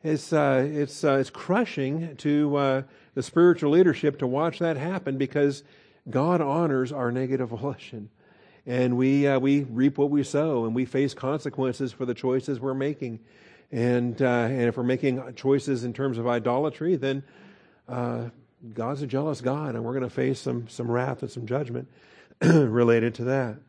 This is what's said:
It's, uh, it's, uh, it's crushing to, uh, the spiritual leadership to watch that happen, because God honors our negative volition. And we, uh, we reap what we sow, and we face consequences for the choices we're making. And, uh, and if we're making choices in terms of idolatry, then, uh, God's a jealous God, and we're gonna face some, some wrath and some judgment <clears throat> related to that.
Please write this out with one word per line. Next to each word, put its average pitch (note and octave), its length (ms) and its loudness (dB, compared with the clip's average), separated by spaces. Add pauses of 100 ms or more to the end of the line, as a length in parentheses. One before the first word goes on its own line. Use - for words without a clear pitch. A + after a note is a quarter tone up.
It's, D#3 300 -2
uh, C#3 380 4
it's, D3 340 -4
uh, C#3 160 4
it's C3+ 100 -2
crushing D#3+ 840 -2
to, D3 400 2
uh, C3+ 260 2 (320)
the C3+ 80 -2
spiritual E3+ 480 4
leadership D3+ 480 4
to C3+ 80 -2
watch D3 320 0
that E3 180 0
happen, D3 400 -4
because C#3 480 0 (440)
God D#3 340 2
honors C#3+ 500 0
our B2 180 -2
negative B2+ 380 -2
volition. A2+ 600 -8 (560)
And B2 320 2
we, C#3 280 4
uh, C#3 140 4
we C#3 220 2
reap B2+ 340 2
what C#3+ 140 2
we D3 120 2
sow, C#3+ 440 0
and A2+ 80 -2
we B2+ 100 0
face C3+ 300 0
consequences C3 760 -4
for C3+ 120 -8
the B2 80 -4
choices C3 480 -2
we're C3 140 -4
making. C3+ 460 -6 (520)
And, A#2+ 480 0
uh, C3 60 4
and B2 380 2
if A#2 120 0
we're B2+ 60 -4
making B2+ 520 -2
choices C3+ 480 0
in A#2+ 120 -6
terms C3 240 -2
of A#2 100 -2
idolatry, C3 680 0
then, C3+ 260 -2 (680)
uh, A#2+ 360 -4 (500)
God's B2 260 -4
a C#3+ 60 -4
jealous C3+ 340 -2
God, C3 340 -4
and A#2 80 -6
we're A#2+ 120 -6
gonna B2+ 160 -4
face C3 280 -2
some, A#2+ 300 -6
some A#2 220 -6
wrath B2+ 320 -2
and C3+ 80 -8
some A#2 160 -10
judgment B2 420 -6 (280)
<clears throat> - 260 -12
related A#2+ 720 2
to A#2+ 100 -8
that. B2+ 320 -4 (120)